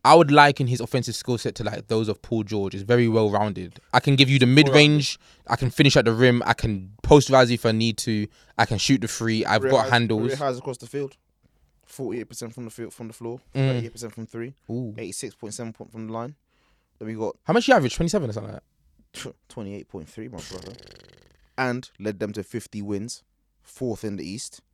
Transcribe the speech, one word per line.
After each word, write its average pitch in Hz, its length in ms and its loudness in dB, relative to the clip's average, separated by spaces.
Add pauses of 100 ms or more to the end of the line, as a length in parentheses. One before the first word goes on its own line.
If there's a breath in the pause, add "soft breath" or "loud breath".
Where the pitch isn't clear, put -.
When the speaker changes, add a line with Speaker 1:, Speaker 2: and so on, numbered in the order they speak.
Speaker 1:
I 139 100 10
would 160 160 8
liken 143 360 6
his 120 140 -2
offensive 120 340 -4
skill 120 240 -4
set 104 180 -6
to, 110 80 -8
like, 104 240 -6
those 110 200 0
of 101 140 -4
Paul 113 220 -2
George. 98 300 -4
It's 98 100 -10
very 120 240 4
well-rounded. 104 720 0 (120)
I 120 80 4
can 139 160 2
give 131 140 6
you 139 80 2
the 123 80 6
Speaker 2:
Well-rounded. 143 200 8
Speaker 1:
mid-range. 147 520 4 (280 soft breath)
I 120 100 0
can 127 140 -2
finish 143 260 4
at 123 80 4
the 113 80 2
rim. 120 340 4
I 113 60 2
can 101 400 -4 (100)
post 143 280 6
rise 127 200 6
if 120 160 -2
I 110 60 2
need 113 260 0
to. 104 280 -4 (320 soft breath)
I 196 80 2
can 107 120 -6
shoot 135 220 2
the 110 80 -4
three. 113 380 -4
I've 107 160 0
Speaker 2:
Career 131 100 -2
Speaker 1:
got 123 100 4
Speaker 2:
highs, 131 80 -4
Speaker 1:
handles. 113 360 2
Speaker 2:
career 131 100 -4
highs 135 220 -4
across 127 200 -12
the 120 80 -20
field. 139 300 -10 (680)
Forty-eight 117 420 -10
percent 113 260 -16
from 123 100 -14
the 113 60 -14
field, 117 240 -14
from 113 140 -16
the 117 60 -16
floor. 117 240 -12 (160)
Speaker 1:
Mm. 135 200 0
Speaker 2:
Thirty-eight 117 180 -6
percent 113 220 -14
from 113 120 -14
three. 117 280 -12 (160)
Speaker 1:
Ooh. 117 260 -8
Speaker 2:
Eighty-six 107 380 -12
point 107 200 -14
seven 113 200 -12
point - 180 -20
from 113 140 -14
the 110 60 -12
line. 120 220 -10 (640)
Then 110 100 -12
we 113 60 -10
got 107 300 -6
Speaker 1:
How 160 80 -2
much 233 160 2
you 262 60 6
average? 139 220 2
Twenty-seven 165 340 -2
or - 20 -10
something 104 220 -10
like - 80 -18 (520)
that? - 200 -16 (140)
Speaker 2:
Twenty-eight 101 400 -14
point 82 200 -14
three, 110 200 -14
my 104 100 -16 (120)
brother. 92 220 -16 (840)
And 127 400 -4
led 101 200 -6
them 107 140 -4
to 104 100 -8
fifty 107 380 -10
wins, 101 420 -8 (400)
fourth 113 420 -8
in 101 120 -6
the 73 120 -12
East. - 320 -14 (140)